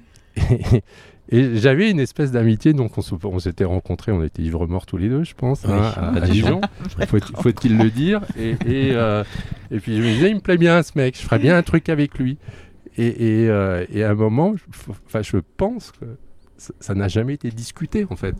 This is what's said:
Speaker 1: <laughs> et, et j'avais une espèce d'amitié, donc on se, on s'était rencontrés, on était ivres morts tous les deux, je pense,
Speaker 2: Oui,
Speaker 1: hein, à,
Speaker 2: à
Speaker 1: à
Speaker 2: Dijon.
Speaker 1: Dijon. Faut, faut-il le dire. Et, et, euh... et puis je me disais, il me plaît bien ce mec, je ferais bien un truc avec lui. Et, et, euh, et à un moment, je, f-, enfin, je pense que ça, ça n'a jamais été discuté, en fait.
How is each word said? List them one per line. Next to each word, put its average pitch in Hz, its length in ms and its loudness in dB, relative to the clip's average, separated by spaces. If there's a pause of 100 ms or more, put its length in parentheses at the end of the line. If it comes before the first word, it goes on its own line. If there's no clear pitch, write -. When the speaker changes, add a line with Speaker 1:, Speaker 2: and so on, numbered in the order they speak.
(360)
Speaker 1:
<laughs> - 160 0
et, 120 320 2 (480)
et 120 280 4
j'avais 139 320 4
une 160 80 2
espèce 135 320 -2
d'amitié, 117 420 4
donc 123 240 -2
on 101 40 -2
se, - 120 -6 (100)
on 92 160 -4
s'était 92 240 -2
rencontrés, 90 480 -2
on 85 120 0
était 78 180 -6
ivres 80 260 -2
morts 87 200 -4
tous 92 100 -6
les 95 120 0
deux, 143 140 0
je - 120 -10
pense, 131 280 -2
Speaker 2:
Oui, 101 80 0
Speaker 1:
hein, 104 240 0
à, 95 140 -4
Speaker 2:
à - 80 0
Speaker 1:
à - 100 2
Speaker 2:
Dijon. 110 320 2 (240)
Speaker 1:
Dijon. 190 240 -4
Faut, 104 120 2 (220)
faut-il 113 360 2
le 110 140 6
dire. 180 300 0 (160)
Et, 113 140 -4 (140)
et, 135 280 0
euh... 107 300 0 (480)
et 110 80 -4
puis 110 180 -4
je 113 40 2
me 117 60 2
disais, 139 240 2
il 220 40 0
me 196 60 -4
plaît 180 160 2
bien 170 260 4
ce - 120 -8
mec, 131 200 0
je - 60 -16
ferais - 180 0
bien 175 180 4
un 170 60 4
truc - 260 0
avec 147 280 0
lui. 135 200 -2 (640)
Et, 113 420 2
et, 113 60 4
euh, 95 420 0
et 104 120 -2
à 107 80 2
un 107 40 2
moment, 117 400 2
je, - 100 -10
f-, - 300 -16 (100)
enfin, 110 160 -6
je 101 160 -2 (200)
pense 220 360 -4
que - 120 -16 (520)
ça, - 240 -18
ça 101 140 -6
n'a 98 120 0
jamais 113 280 0
été 123 160 -8
discuté, 151 580 -6
en 92 80 -8
fait. 95 220 -6